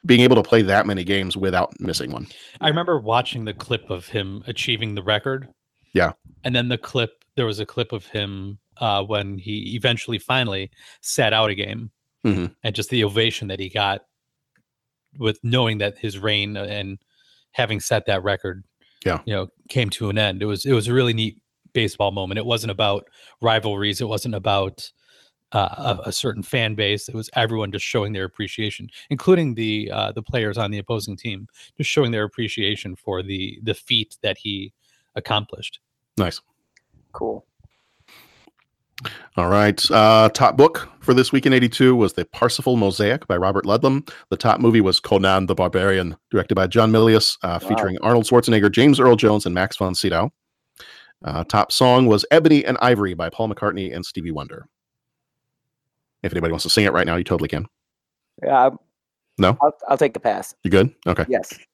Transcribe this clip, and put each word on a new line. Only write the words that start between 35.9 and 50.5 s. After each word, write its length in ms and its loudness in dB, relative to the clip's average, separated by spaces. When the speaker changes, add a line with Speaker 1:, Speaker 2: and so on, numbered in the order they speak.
Speaker 1:
Nice. 240 -4
Speaker 3:
Cool. 320 -10
Speaker 1:
All 120 0
right. 420 4
Uh, 380 8
top 260 4
book 340 4
for 120 2
this 200 4
week 120 0
in 80 6
eighty-two 420 4
was 180 2
The 120 -4
Parsifal 520 0
Mosaic 500 0
by 80 0
Robert 300 0
Ludlum. 440 0
The 80 -2
top 240 2
movie 180 6
was 220 2
Conan 460 2
the 80 0
Barbarian, 600 0
directed 240 0
by 120 2
John 240 4
Milius, 520 4
uh, 180 -4
Speaker 3:
Wow. 60 -12
Speaker 1:
featuring 340 -2
Arnold 240 2
Schwarzenegger, 460 4
James 280 6
Earl 180 8
Jones, 280 2
and 80 -2
Max 220 -2
von 200 -2
Sydow. 360 -2